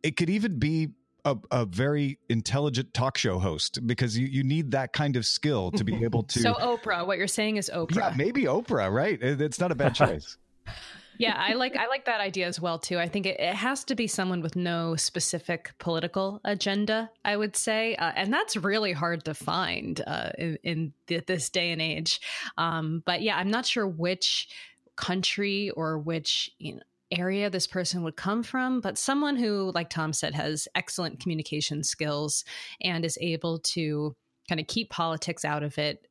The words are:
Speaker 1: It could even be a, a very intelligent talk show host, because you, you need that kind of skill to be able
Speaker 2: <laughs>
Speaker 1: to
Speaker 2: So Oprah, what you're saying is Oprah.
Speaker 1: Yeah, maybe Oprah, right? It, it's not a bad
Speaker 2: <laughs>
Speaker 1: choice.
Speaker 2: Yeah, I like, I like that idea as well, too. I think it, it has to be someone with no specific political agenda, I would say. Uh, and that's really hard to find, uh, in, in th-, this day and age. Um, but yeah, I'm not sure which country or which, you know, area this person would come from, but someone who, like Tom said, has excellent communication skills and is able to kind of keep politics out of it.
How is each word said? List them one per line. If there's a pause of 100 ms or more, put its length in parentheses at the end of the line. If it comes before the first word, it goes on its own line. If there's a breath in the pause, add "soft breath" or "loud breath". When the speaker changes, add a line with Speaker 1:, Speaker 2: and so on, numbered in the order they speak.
Speaker 1:
It
could
even
be (340)
a, (140)
a
very (100)
intelligent
talk
show
host,
because
you,
you
need
that
kind
of
skill
to
be
able
Speaker 2:
<laughs>
Speaker 1:
to
Speaker 2:
So
Oprah,
what
you're
saying
is
Oprah.
Speaker 1:
Yeah,
maybe
Oprah,
right?
It,
it's
not
a
bad
Speaker 2:
<laughs>
Speaker 1:
choice. (840 loud breath)
Speaker 2:
Yeah,
I
like,
I
like
that
idea
as
well,
too.
I
think
it,
it
has
to
be
someone
with
no
specific
political
agenda, (160)
I
would
say.
Uh,
and
that's
really
hard
to
find,
uh,
in,
in (140)
th-,
this
day
and
age. (360 loud breath)
Um,
but
yeah,
I'm
not
sure
which (460 loud breath)
country
or
which,
you
know, (280)
area
this
person
would
come
from,
but
someone
who,
like
Tom
said,
has
excellent
communication
skills (380 loud breath)
and
is
able
to (360)
kind
of
keep
politics
out
of
it.